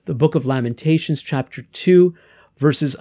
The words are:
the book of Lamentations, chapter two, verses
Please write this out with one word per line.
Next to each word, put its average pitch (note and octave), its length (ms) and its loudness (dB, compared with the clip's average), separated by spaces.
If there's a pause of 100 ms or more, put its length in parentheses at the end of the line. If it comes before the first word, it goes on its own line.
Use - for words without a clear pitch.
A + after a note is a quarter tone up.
the D#3+ 100 -8
book D3+ 220 0
of C3 100 -2
Lamentations, C3+ 760 -2
chapter C3 420 -8
two, F3+ 520 2 (440)
verses C#3+ 420 0